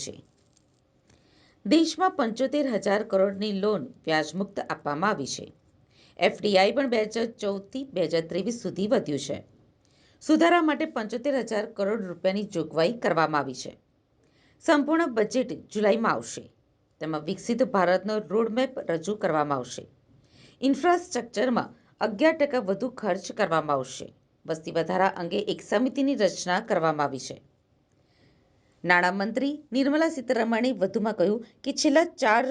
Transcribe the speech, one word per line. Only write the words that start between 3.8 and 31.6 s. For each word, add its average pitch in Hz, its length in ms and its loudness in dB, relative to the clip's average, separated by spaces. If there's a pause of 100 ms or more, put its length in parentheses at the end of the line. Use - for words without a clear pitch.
વ્યાજમુક્ત 156 520 -2
આપવામાં 156 540 -2
આવી 139 200 -6
છે. - 120 -10 (760)
એફ 196 180 2
ડી 196 220 2
આઈ 220 160 4
પણ 269 180 0
બે 226 120 2
હજાર 226 200 -4 (160)
ચૌદથી 202 400 -6 (140)
બે 175 160 0
હજાર 165 180 2
ત્રેવીસ 190 340 -4
સુધી 180 300 -4
વધ્યું 151 320 0
છે. - 120 -6 (840)
સુધારા 330 440 4
માટે 294 260 0
પંચોતેર 240 460 -4
હજાર 220 260 -2 (120)
કરોડ 202 320 -2
રૂપિયાની 190 440 -2
જોગવાઈ 165 400 0
કરવામાં 160 480 0
આવી 131 220 -8
છે. - 100 -14 (920)
સંપૂર્ણ 320 520 2
બજેટ 214 340 0 (220)
જુલાઈમાં 214 400 2
આવશે. 117 300 -8 (580)
તેમાં 156 280 -4
વિકસિત 233 360 -2 (100)
ભારતનો 185 400 2 (160)
રોડમેપ 233 480 0 (120)
રજૂ 165 340 -4
કરવામાં 147 340 0
આવશે. - 240 -10 (800)
ઇન્ફ્રાસ્ટ્રક્ચરમાં 254 1120 0 (240)
અગિયાર 294 400 2
ટકા 269 300 0
વધુ 196 320 -2
ખર્ચ 190 260 -2 (140)
કરવામાં 156 360 0
આવશે. - 300 -8 (380)
વસ્તી 160 340 -6
વધારા 180 420 2
અંગે 190 320 -4
એક - 160 -12
સમિતિની 262 540 0
રચના 180 460 0
કરવામાં 160 400 2
આવી 127 180 -8
છે. 113 100 -12 (1500)
નાણામંત્રી 196 720 2 (200)
નિર્મલા 285 400 4
સીતારમણે 233 540 0 (120)
વધુમાં 208 380 0
કહ્યું 208 260 2 (180)